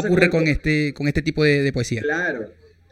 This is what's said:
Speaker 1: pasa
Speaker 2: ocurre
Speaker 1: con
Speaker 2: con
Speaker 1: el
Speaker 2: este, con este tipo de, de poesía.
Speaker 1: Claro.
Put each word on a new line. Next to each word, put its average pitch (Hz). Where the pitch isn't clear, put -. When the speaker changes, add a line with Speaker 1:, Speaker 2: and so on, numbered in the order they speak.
Speaker 1:
pasa 214
Speaker 2:
ocurre 175
Speaker 1:
con -
Speaker 2:
con 160
Speaker 1:
el 143
Speaker 2:
este, 151
con 143
este 147
tipo 156
de, 143
de 139
poesía. 120
Speaker 1:
Claro. 151